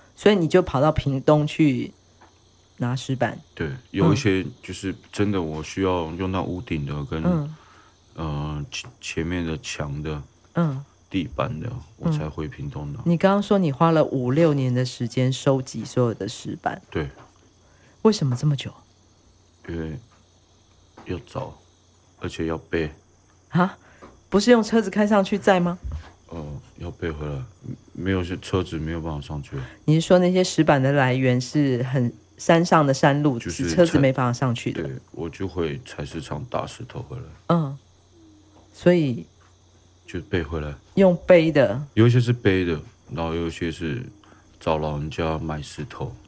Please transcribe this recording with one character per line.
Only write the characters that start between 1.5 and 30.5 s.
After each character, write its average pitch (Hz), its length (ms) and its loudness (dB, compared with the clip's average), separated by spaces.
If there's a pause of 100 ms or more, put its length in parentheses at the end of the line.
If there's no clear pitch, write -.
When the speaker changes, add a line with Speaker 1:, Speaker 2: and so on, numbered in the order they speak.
Speaker 1:
拿 123 180 -2
石 135 180 -6
板。 127 240 -2 (160)
Speaker 2:
对， 82 160 -6 (220)
有 95 220 4
一 - 20 4
些 95 260 2
Speaker 1:
嗯。 71 120 -8 (100)
Speaker 2:
就 92 100 -10
是 92 220 -6 (160)
真 104 220 0
的 95 80 0
我 78 200 -6
需 85 200 -6
要 90 300 0
用 92 200 -4
到 95 120 -2
屋 90 180 -6
顶 76 240 -4
的 71 180 -6
跟， 80 220 -6
Speaker 1:
嗯。 156 300 -2 (580)
Speaker 2:
呃， 76 580 -6
前-， - 180 -12 (120)
前 - 260 -6
面 87 180 -4
的 80 120 -4
墙 73 440 -8
的 76 220 -6 (300)
Speaker 1:
嗯。 147 280 -2 (280)
Speaker 2:
地 90 260 -2
板 73 240 -4
的， - 80 -8
Speaker 1:
嗯。 - 140 -8 (160)
Speaker 2:
我 165 140 -2
才 151 180 -2
回 78 180 -8
屏 139 220 -10
东 147 240 -10
拿。 - 100 -12
Speaker 1:
你 170 140 2
刚 190 140 4
刚 202 100 2
说 202 160 2
你 175 140 2
花 165 180 2
了 160 160 4
五 123 260 -2
六 156 220 4
年 131 180 0
的 123 140 0
时 123 220 -6
间 127 260 0
收 135 260 2
集 117 240 -8
所 - 200 0
有 117 100 0
的 95 160 -6
石 107 320 -10
板。 - 180 -4 (120)
Speaker 2:
对。 76 180 -4 (920)
Speaker 1:
为 220 100 6
什 190 120 -2
么 123 100 0
这 127 100 -6
么 147 100 2
久？ - 160 -10 (960)
Speaker 2:
因 82 120 -8
为 80 180 -8 (1080)
要 90 200 -6
找， - 320 -12 (600)
而 90 100 -8
且 82 160 -6
要 80 120 -2
背。 80 340 -4 (580)
Speaker 1:
啊？ 180 260 0 (540)
不 190 100 2
是 208 120 4
用 233 100 8
车 214 180 2
子 196 120 -2
开 208 160 2
上 202 160 4
去 196 140 -2
载 190 220 4
吗？ 175 180 -2 (500)
Speaker 2:
呃， 73 340 -12 (160)
要 85 140 -10
背 - 180 -6
回 76 180 -8
来， 69 160 -6 (500)
没 92 180 -4
有， 92 120 0
是 85 160 -6
车 92 240 -2
子 82 140 -6
没 78 140 -4
有 82 100 -4
办 80 120 -6
法 76 60 -6
上 73 220 -8
去。 - 160 -12 (280)
Speaker 1:
你 156 140 4
是 165 80 -2
说 180 120 8
那 180 120 4
些 185 120 4
石 175 200 0